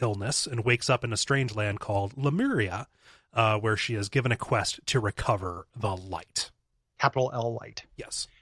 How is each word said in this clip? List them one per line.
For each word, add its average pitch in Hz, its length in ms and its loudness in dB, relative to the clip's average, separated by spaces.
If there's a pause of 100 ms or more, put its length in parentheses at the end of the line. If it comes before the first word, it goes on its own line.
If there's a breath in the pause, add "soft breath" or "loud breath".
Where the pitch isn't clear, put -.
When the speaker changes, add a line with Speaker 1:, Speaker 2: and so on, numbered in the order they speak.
Speaker 1:
illness 110 460 0
and 120 180 -2
wakes 120 240 2
up 127 140 4
in 120 100 -4
a 104 40 0
strange 139 360 0
land 104 280 -2
called 101 340 -2
Lemuria, 139 720 0 (460 soft breath)
uh, 110 260 4
where 107 160 2
she - 200 -2
is 104 120 -4
given 123 240 2
a 113 60 2
quest - 480 0
to - 160 2
recover 95 720 -2
the 110 200 -2
light. 92 540 -6 (480)
Speaker 2:
Capital 131 360 2
L 117 260 -2
light. - 240 -14 (140)
Speaker 1:
Yes. - 300 -8 (140)